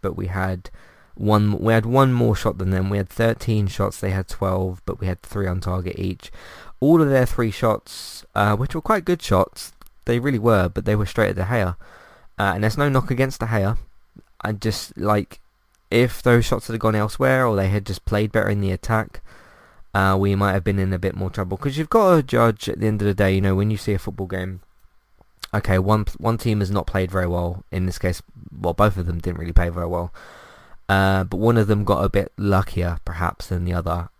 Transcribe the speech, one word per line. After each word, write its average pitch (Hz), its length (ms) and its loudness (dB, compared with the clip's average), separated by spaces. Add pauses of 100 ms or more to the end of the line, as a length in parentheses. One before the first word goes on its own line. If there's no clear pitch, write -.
but 95 140 -4
we 92 100 -6
had 92 420 -4 (460)
one, 104 440 2
we 113 140 2
had 110 140 4
one 131 260 4
more 120 240 2
shot 92 220 -2
than 92 120 -2
them. 95 200 0
We 101 80 0
had 95 100 -2
thirteen 113 580 0
shots, 98 320 -4
they 98 120 -4
had 95 180 -2
twelve, 92 560 -4
but 95 160 -8
we 95 60 -6
had 90 160 -6
three 101 240 -6
on 92 140 -2
target 90 380 -4
each. 92 320 -6 (500)
All 160 220 6
of 147 60 2
their 131 180 4
three 117 240 0
shots, - 760 -4 (120)
uh, 104 180 4
which 123 180 -2
were 160 80 -4
quite 202 240 0
good 175 160 0
shots, - 520 0 (320)
they 120 160 0
really 131 180 0
were, 101 300 4
but 107 160 -6
they 110 100 2
were 104 120 0
straight 104 240 0
at 95 60 -4
De 92 80 -2
Gea. 98 320 -2 (640)
Uh, 98 160 0
and 98 80 -4
there's 110 160 0
no 143 100 2
knock 131 220 0
against 131 300 -2
De 120 60 -4
Gea. 110 300 0 (680)
I 107 100 -2
just, - 440 -6
like, 104 440 -2 (500)
if 123 320 2
those 120 220 6
shots - 240 -2
had 113 100 -6
gone 110 160 0
elsewhere, 131 520 0
or 110 100 2
they 95 100 2
had 101 180 0
just 101 200 -8
played 107 260 0
better 101 180 0
in 104 120 0
the 98 100 0
attack, - 520 -4 (720)
uh, 98 280 2
we 98 160 2
might 101 160 2
have 95 100 0
been 101 160 0
in 95 140 0
a 90 80 -2
bit 95 160 -2
more 95 140 -4
trouble. 95 260 -6
'Cause 139 200 -4
you've 156 140 -4
got 202 240 6
to 156 80 4
judge 117 460 0
at - 100 -4
the 110 80 0
end 107 160 0
of 101 60 2
the 101 60 2
day, 95 200 2
you 95 60 2
know, 95 160 2
when 104 160 0
you 107 40 -4
see 104 180 -2
a 95 40 -2
football 95 300 -8
game, 92 320 -8 (920)
okay, 98 280 2
one, 104 240 2 (140)
one 110 200 0
team 107 220 0
has 95 100 -2
not 98 160 -2
played 92 240 -2
very 92 160 0
well. 87 460 -4
In 92 140 -2
this - 120 -4
case, 90 240 -4 (340)
well, 82 180 -2
both 101 220 2
of 90 100 -4
them 85 120 -2
didn't 82 220 -6
really 85 120 -8
play 85 160 8
very 85 200 -4
well. 87 240 -4 (800)
Uh, 95 320 4
but 95 140 -4
one 113 220 4
of 107 80 4
them 104 180 2
got 92 180 2
a 98 60 2
bit - 300 -2
luckier, 95 640 0
perhaps, 85 440 -6
than 90 160 -2
the 90 100 -2
other. 85 340 -4 (120)